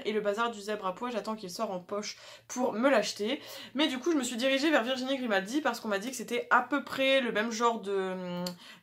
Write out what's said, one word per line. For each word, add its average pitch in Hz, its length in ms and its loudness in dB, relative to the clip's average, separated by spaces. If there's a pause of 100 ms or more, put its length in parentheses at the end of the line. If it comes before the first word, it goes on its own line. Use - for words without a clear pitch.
et 214 80 0
Le 214 80 2
bazar 208 300 0
du 208 100 -12
zèbre 202 240 -4
à 185 100 -2
pois, 247 140 -6
j'attends 220 260 -4
qu'il 202 140 -10
sorte 202 220 -4
en 180 100 -4
poche 202 340 -6 (320)
pour - 240 0
me 226 180 4
l'acheter. 226 520 2 (340)
Mais 302 120 4
du 254 120 -2
coup, 349 140 0
je 311 40 2
me 262 60 2
suis 240 140 -4
dirigée 269 340 4
vers 254 120 6
Virginie 262 340 0
Grimaldi 220 420 0
parce 247 220 0
qu'on 226 80 -4
m'a 196 100 2
dit 233 120 -4
que - 20 -8
c'était 233 380 -4
à 240 100 8
peu 269 220 -2
près 269 380 2
le 240 100 0
même 214 200 0
genre 226 300 2
de, 185 640 -2 (400)